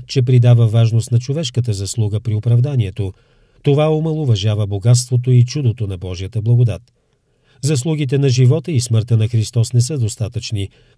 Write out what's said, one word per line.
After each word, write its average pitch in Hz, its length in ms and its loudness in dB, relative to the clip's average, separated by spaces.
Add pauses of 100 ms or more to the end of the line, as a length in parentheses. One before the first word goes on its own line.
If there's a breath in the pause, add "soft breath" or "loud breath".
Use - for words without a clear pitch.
че 131 160 -2
придава 120 440 6
важност 113 460 2
на 120 60 4
човешката 127 540 -4
заслуга 101 480 -4
при 107 140 -4
оправданието. 117 800 -2 (500 soft breath)
Това 151 340 2
омаловажава 117 720 0
богатството 123 640 0
и 123 140 6
чудото 120 420 -4
на 95 120 -8
Божията 92 440 -8
благодат. 117 400 0 (800 soft breath)
Заслугите 147 560 -2
на 139 100 2
живота 131 440 2
и 123 80 0
смъртта 113 360 0
на 110 120 0
Христос 110 440 -2
не 120 80 2
са 143 180 -2
достатъчни. 104 680 -6 (300 soft breath)